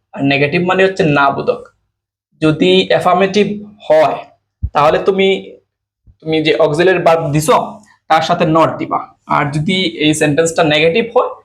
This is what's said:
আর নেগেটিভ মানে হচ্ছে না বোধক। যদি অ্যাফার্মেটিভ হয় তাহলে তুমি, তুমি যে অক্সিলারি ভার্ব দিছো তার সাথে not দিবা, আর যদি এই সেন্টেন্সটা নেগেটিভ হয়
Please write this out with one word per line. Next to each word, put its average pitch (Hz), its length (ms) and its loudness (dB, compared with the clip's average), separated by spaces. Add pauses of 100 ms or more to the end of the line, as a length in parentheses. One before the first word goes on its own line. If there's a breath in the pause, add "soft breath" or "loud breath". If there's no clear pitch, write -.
(120)
আর 139 120 -6
নেগেটিভ 139 420 0
মানে 185 180 2
হচ্ছে 190 180 0
না 143 280 2
বোধক। - 380 -6 (760)
যদি 180 460 2
অ্যাফার্মেটিভ 190 580 2 (420)
হয় 311 280 2 (560)
তাহলে 156 260 2
তুমি, 190 600 -2 (640)
তুমি 160 220 -2
যে 156 120 2
অক্সিলারি 170 440 2
ভার্ব 165 340 0
দিছো 214 480 0 (280 soft breath)
তার 160 140 2
সাথে 175 220 -2
not 160 320 2
দিবা, - 380 -8 (120)
আর 147 260 -2
যদি 180 300 -2
এই 156 320 -2
সেন্টেন্সটা 156 500 0
নেগেটিভ 160 400 2 (120)
হয় 277 120 2 (160 loud breath)